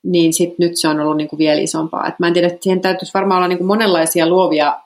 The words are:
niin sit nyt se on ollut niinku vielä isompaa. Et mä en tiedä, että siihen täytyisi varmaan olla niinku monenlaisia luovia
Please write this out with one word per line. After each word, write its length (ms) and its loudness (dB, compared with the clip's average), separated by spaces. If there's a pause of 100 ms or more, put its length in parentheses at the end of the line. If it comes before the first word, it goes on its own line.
niin 300 2
sit 260 -2
nyt 160 0
se 140 -2
on 120 -2
ollut 160 0
niinku 220 -6
vielä 220 2
isompaa. 460 -4
Et 120 -8
mä 80 0
en 60 2
tiedä, 140 2
että 160 -4
siihen 180 0
täytyisi 340 -4
varmaan 240 2
olla 100 2
niinku 160 -2
monenlaisia 600 2
luovia 600 2